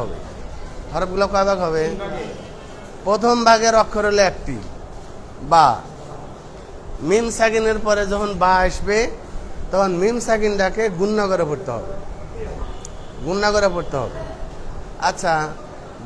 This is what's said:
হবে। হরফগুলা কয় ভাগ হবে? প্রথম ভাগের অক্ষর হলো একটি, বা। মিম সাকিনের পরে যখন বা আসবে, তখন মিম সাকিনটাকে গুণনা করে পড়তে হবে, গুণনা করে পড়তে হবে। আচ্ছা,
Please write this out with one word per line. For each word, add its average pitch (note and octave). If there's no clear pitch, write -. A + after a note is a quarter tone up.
হবে। G#2+
হরফগুলা F#3
কয় G3
ভাগ G3
হবে? D#3+
প্রথম G#3+
ভাগের A3+
অক্ষর G#3
হলো G#3
একটি, C#3
বা। D#3+
মিম A3+
সাকিনের A3
পরে G#3
যখন G#3
বা F#3
আসবে, G3
তখন F#3+
মিম A3+
সাকিনটাকে G#3
গুণনা G#3
করে F3+
পড়তে C3
হবে, G2+
গুণনা G3+
করে G3+
পড়তে D3+
হবে। -
আচ্ছা, F3+